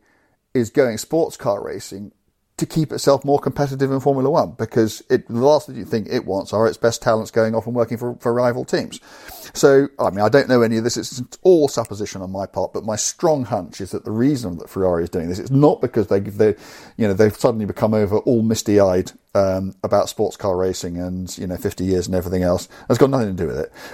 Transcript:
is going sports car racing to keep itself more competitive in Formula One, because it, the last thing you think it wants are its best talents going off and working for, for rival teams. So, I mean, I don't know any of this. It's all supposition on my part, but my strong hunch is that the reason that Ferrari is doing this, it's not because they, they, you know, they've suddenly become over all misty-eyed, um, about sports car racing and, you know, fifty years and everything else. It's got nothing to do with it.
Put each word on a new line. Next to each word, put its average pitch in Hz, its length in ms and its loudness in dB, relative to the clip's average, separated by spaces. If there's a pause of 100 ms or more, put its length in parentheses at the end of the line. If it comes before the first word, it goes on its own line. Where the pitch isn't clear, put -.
(540)
is 120 160 0
going 123 260 2
sports - 400 -4
car 104 260 -4
racing 98 500 -12 (440)
to - 80 -2
keep 151 280 -2
itself 139 320 2
more 139 160 2
competitive 135 500 -2
in 135 80 0
Formula 135 320 2
One, 120 220 0
because 113 580 -2
it, 127 160 0
the 117 80 -10
last 135 320 2
thing 131 80 -16
you 104 100 -12
think 107 240 -4
it - 160 -4
wants 95 280 -6
are 107 160 2
its - 80 -4
best - 260 0
talents 110 300 0
going 110 200 0
off 113 140 -2
and 120 80 -6
working 117 240 -2
for, 120 220 -6
for 120 120 -2
rival 123 320 0
teams. - 360 -6 (540)
So, 139 340 6 (100)
I 107 120 0
mean, 98 100 -4
I 107 80 4
don't 131 200 4
know 123 140 4
any 113 140 2
of 113 80 0
this. 117 120 -2
It's 113 240 -10 (220)
all 165 240 6
supposition 104 560 -6
on 92 80 -10
my 95 160 -6
part, - 260 -4
but 90 120 -8
my 107 100 -4
strong 147 500 -2
hunch 104 360 -6
is 95 100 -10
that - 140 -8
the 101 80 -8
reason 117 460 0
that - 120 -16
Ferrari 90 320 0
is 87 80 -4
doing 82 180 -4
this, 92 120 -4
it's 123 100 -8
not 139 300 4
because 120 260 0
they, 98 140 2
they, 104 340 2 (420)
you 110 120 0
know, 98 40 2
they've 104 220 4
suddenly 110 320 0
become 107 260 0
over 107 260 2
all 117 240 2
misty-eyed, 101 680 2 (240)
um, 95 480 0
about - 260 2
sports - 280 -4
car 95 200 -2
racing 92 400 -2
and, 90 400 -6
you 98 120 -8
know, 90 80 -6
fifty 92 260 -6
years 92 240 0
and 95 80 -4
everything 90 300 0
else. 90 240 0 (200)
It's 123 120 2
got 139 100 6
nothing 110 260 -2
to 90 60 -4
do 78 60 -2
with 64 100 -6
it. - 140 -8 (220)